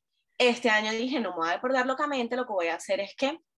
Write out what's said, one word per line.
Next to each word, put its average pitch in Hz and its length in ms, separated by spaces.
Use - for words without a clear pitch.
Este 240 320
año 214 220
dije, 254 280
No 196 120
me 165 60
voy 165 120
a 175 40
desbordar 254 320
locamente, 262 500
lo 254 100
que 226 80
voy 175 140
a 165 80
hacer 190 240
es 196 160
que 285 240